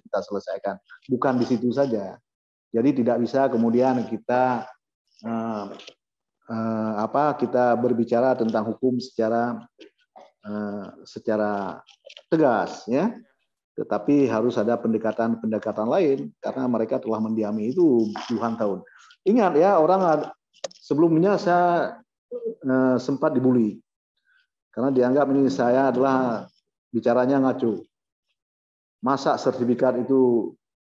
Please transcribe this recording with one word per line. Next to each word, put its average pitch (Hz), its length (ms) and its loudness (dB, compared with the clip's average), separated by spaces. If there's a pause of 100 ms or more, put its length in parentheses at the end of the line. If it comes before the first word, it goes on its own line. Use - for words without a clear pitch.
kita 98 160 -4
selesaikan. 98 560 -8 (320)
Bukan 127 240 0
di 120 160 0
situ 123 240 0
saja. 110 400 -2 (560)
Jadi 127 320 2
tidak 120 160 0
bisa 131 320 0
kemudian 120 560 2
kita, 120 560 -2 (640)
eh, 113 380 -6 (840)
eh, 113 480 -4
apa, 139 360 0
kita 123 440 2
berbicara 120 560 2
tentang 110 360 -2
hukum 127 280 -2
secara, 117 600 -2 (880)
eh, 104 380 -8 (180)
secara 104 760 -4 (520)
tegas, 127 560 2
ya. 151 240 0 (640)
Tetapi 139 520 0
harus 113 320 0
ada 113 160 0
pendekatan-pendekatan 110 1120 -2
lain 143 440 0 (120)
karena 127 240 -4
mereka 117 320 -2
telah 110 240 -4
mendiami 110 480 -4
itu 139 360 4 (200)
puluhan 113 320 -4
tahun. 98 240 -4 (440)
Ingat 214 280 4
ya, 180 240 4
orang 180 240 4
ad-, 156 280 0 (500)
sebelumnya 165 580 2
saya, 175 560 2 (720)
eh, 131 320 4
sempat 143 320 -2
dibully 123 480 2 (960)
karena 131 160 -2
dianggap 131 400 2
ini 139 160 4
saya 127 400 2
adalah 127 600 0 (440)
bicaranya 123 560 2
ngaco. 117 360 -2 (1200)
Masa 131 360 0
sertifikat 123 640 0
itu 123 480 2 (340)